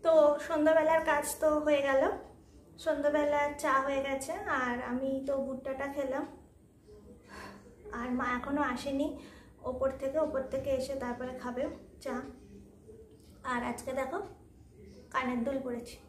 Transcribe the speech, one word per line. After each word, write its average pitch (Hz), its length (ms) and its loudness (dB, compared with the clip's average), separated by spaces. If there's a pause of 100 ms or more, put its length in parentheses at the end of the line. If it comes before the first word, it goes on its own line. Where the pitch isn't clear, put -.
তো 330 80 6 (360)
সন্ধ্যাবেলার 320 580 6
কাজ 294 200 2 (160)
তো 311 80 6 (100)
হয়ে 294 220 4
গেল, 269 200 4 (760)
সন্ধ্যাবেলার 294 800 2
চা 285 160 0 (120)
হয়ে 277 220 0
গেছে, 277 260 -4
আর 269 500 -2
আমি 254 260 -2 (180)
তো 285 60 0 (120)
ভুট্টাটা 269 500 -6
খেলাম, 277 280 -2 (1700)
আর 240 200 -8
মা 247 140 0 (120)
এখনও 285 240 -2
আসেনি 277 460 -2 (560)
ওপর 254 260 0 (100)
থেকে, 269 200 -2
ওপর 269 220 0 (100)
থেকে 269 180 -4
এসে 262 260 0
তারপরে 247 440 -6
খাবে 254 240 -4 (400)
চা। - 120 -4 (1300)
আর 247 200 -2
আজকে 247 300 -6
দেখো 277 260 -2 (920)
কানের 247 300 0
দুল 277 220 0
পরেছি 233 300 -6 (140)